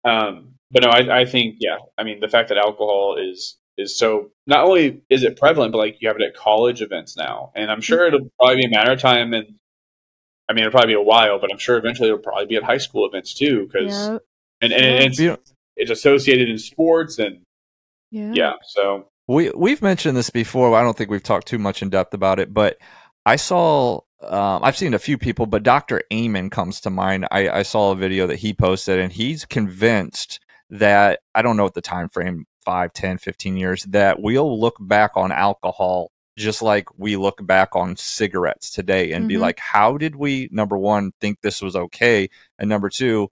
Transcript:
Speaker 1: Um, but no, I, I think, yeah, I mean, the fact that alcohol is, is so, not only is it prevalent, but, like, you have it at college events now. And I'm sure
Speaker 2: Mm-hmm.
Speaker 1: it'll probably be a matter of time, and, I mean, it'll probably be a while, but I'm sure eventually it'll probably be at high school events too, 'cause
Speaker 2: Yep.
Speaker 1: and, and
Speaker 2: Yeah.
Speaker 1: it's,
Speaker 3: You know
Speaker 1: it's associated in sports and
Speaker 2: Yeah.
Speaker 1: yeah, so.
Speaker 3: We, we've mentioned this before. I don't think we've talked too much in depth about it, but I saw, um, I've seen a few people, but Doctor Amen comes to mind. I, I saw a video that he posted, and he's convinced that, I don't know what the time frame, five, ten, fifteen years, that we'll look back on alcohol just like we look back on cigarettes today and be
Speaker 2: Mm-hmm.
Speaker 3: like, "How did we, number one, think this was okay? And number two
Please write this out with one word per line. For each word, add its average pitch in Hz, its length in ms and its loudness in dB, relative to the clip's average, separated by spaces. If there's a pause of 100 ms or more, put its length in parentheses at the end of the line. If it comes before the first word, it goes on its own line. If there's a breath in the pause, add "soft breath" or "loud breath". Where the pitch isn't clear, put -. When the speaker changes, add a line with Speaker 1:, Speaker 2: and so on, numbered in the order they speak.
Speaker 1:
Um, 107 500 -2 (160)
but 127 120 4
no, 123 80 4
I, 123 300 4
I 127 40 4
think, 117 360 -2
yeah, 95 180 -2 (180)
I 110 80 -6
mean, 107 160 -10
the 104 80 -4
fact 117 220 2
that 101 80 0
alcohol 104 600 0
is, 92 380 -10 (200)
is 101 220 -8
so, 110 320 0 (160)
not 139 180 4
only 170 460 2
is 131 140 4
it - 140 0
prevalent, 139 340 2
but, 113 60 0
like, 107 220 -2
you 110 80 -2
have 107 80 -2
it 110 60 -2
at - 140 -4
college 117 460 2
events 95 340 -10
now. 67 400 -8
And 107 140 -6
I'm 107 100 -4
sure 165 260 2
Speaker 2:
Mm-hmm. 160 100 4
Speaker 1:
it'll 139 220 -2
probably 127 180 6
be 127 100 2
a 120 40 -4
matter 110 220 4
of 131 80 0
time, 120 340 2
and, 107 200 -6 (960)
I 110 40 -4
mean, 110 120 2
it'll 110 80 0
probably 120 220 8
be 104 60 2
a - 20 0
while, 110 380 6
but 98 120 -2
I'm 107 60 -12
sure 123 200 0
eventually 117 300 0
it'll 104 120 0
probably 104 260 -6
be 110 100 -4
at 104 60 0
high 117 160 0
school 110 280 -2
events - 280 -10
too, 131 380 0
'cause 202 380 -4
Speaker 2:
Yep. 220 120 -8 (400)
Speaker 1:
and, 117 100 0
and 131 120 4
Speaker 2:
Yeah. 131 220 4
Speaker 1:
it's, 131 120 -2
Speaker 3:
You 165 120 2
know - 60 -8 (400)
Speaker 1:
it's 117 140 -4
associated 131 580 4
in 110 100 -4
sports 160 600 0
and 101 220 -6 (720)
Speaker 2:
Yeah. 214 240 -10
Speaker 1:
yeah, 85 180 0 (100)
so. 196 460 -4 (200)
Speaker 3:
We, 143 260 0
we've 254 280 -2
mentioned 175 340 0
this 120 140 -2
before. 120 440 0
I 113 80 4
don't 117 140 0
think 104 140 -6
we've 101 120 -4
talked 98 240 -2
too 123 120 -6
much 101 240 -4
in 98 80 -6
depth 92 240 -2
about 95 260 0
it, 90 120 -6
but 104 260 0 (480 soft breath)
I 113 100 4
saw, 151 640 0 (220)
um, 98 420 -2
I've 135 120 2
seen 139 180 -2
a 104 40 -2
few 143 200 -4
people, 117 280 -2
but 104 160 -2
Doctor 123 400 2 (100)
Amen 107 380 -4
comes 95 300 -6
to 104 100 -6
mind. 95 400 -2
I, 98 200 0
I 98 120 -2
saw 101 300 0
a 95 40 -2
video 95 300 -2
that 85 120 -4
he 101 160 -4
posted, 95 440 0
and 92 140 -4
he's 127 320 -6
convinced 104 960 -2 (300 soft breath)
that, 101 500 4 (140)
I 113 80 2
don't 117 160 2
know 101 60 2
what 95 100 -2
the 90 80 -8
time 90 260 -8
frame, 90 380 -8 (180)
five, 90 300 -4
ten, 92 240 -6
fifteen - 380 -8
years, 92 280 -4
that 98 360 2
we'll 123 380 0
look 113 220 0
back 104 360 2
on 95 140 0
alcohol 90 800 -2 (260)
just 107 260 -6
like 104 240 2 (120)
we 101 180 -4
look 98 300 -4
back 95 300 2
on 90 200 -2
cigarettes 90 760 -4
today 92 420 -2
and 82 160 -4
be - 60 -2
Speaker 2:
Mm-hmm. - 80 0
Speaker 3:
like, - 160 -2
"How 110 400 2
did 151 180 -6
we, 139 360 -4
number 104 260 -2
one, 101 420 0
think 104 220 -6
this 104 200 -4
was 95 140 -6
okay? 98 520 0 (300 soft breath)
And 101 120 -6
number 101 180 -2
two 110 440 -2